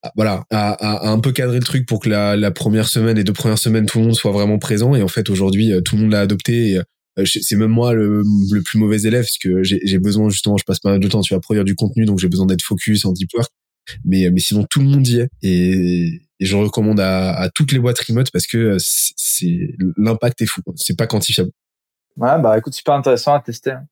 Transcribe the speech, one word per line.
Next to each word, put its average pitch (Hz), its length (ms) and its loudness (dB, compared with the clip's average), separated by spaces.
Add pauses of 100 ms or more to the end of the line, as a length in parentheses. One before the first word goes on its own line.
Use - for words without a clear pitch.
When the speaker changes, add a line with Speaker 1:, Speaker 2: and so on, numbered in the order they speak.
Speaker 1:
a, - 140 -16
voilà, 104 340 -2
a, 104 220 0
a, 107 340 -4
a 107 40 2
un 110 100 2
peu 131 120 0
cadré 123 260 -2
le 120 60 -2
truc 131 220 -2
pour 110 140 -2
que - 80 -2
la, 104 280 0
la 104 140 0
première 110 380 0
semaine, 113 280 2
les 104 80 2
deux 101 100 0
premières 107 240 0
semaines, 110 260 2
tout 113 140 -2
le 113 60 4
monde 113 120 2
soit 104 160 0
vraiment 104 260 2
présent. 117 360 2
Et 117 80 4
en 95 60 0
fait, 107 200 -2
aujourd'hui, 98 440 2
euh, 90 100 2
tout - 140 -2
le 107 60 2
monde 107 100 4
l'a 104 80 2
adopté. 104 500 0
Et, 95 80 0
euh, 90 40 -2 (340)
je, 98 260 0
c'est - 120 -4
même 110 160 2
moi 117 240 2
le, 104 280 2 (280)
le 104 120 2
plus - 140 -4
mauvais 107 260 2
élève 113 200 2
parce - 160 -4
que 92 240 0
j'ai, 95 220 0
j'ai 95 160 2
besoin 104 300 2
justement, 101 260 0
je - 80 -2
passe 92 160 -4
pas 101 100 0
mal 98 80 4
de 95 80 2
temps, 104 140 0
tu 95 120 -2
vois, 92 60 0
à - 20 0
produire 104 240 -2
du 95 120 0
contenu, 110 300 0
donc 98 120 2
j'ai 92 100 0
besoin 92 180 2
d'être 95 160 0
focus 104 420 -2
en 190 80 0
deep 175 220 -4
work. - 180 -2 (520)
Mais, 92 280 2
mais 92 80 2
sinon, 104 280 0
tout 143 120 0
le 135 60 4
monde 139 200 4
y 120 140 2
est. 127 80 -2 (140)
Et, 90 800 0 (200)
et 98 40 -2
je 95 120 -2
recommande 104 420 0
à, 95 340 0
à 90 180 -2
toutes 143 200 -2
les 135 80 2
boîtes 120 220 0
remote 123 320 -2
parce - 160 -4
que, 113 100 -2
euh, 110 220 2
c'est, - 360 -4
c'est, - 600 -4 (200)
l'impact 113 460 0
est 107 40 0
fou. - 140 -6 (140)
C'est - 240 -6
pas 113 80 0
quantifiable. 95 440 -2 (680)
Speaker 2:
Ouais, 139 260 2
bah, 110 160 4
écoute, 131 160 -6
super 147 200 0
intéressant 139 400 2
à 147 60 2
tester. 131 360 -8 (160)